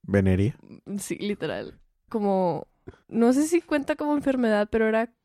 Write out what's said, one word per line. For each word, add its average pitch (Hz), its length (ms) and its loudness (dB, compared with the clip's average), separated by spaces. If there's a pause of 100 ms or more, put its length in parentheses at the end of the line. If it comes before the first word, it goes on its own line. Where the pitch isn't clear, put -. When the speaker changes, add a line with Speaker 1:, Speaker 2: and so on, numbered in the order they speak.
Speaker 1:
¿Veneria? 98 520 2 (420)
Speaker 2:
Sí, - 200 -8
literal. 156 600 -8 (300)
Como, 190 580 0 (400)
no 233 260 4
sé 277 140 2
si 330 140 2
cuenta 294 340 -2
como 294 200 -2
enfermedad, 240 560 0
pero 220 160 2
era 220 260 -2 (120)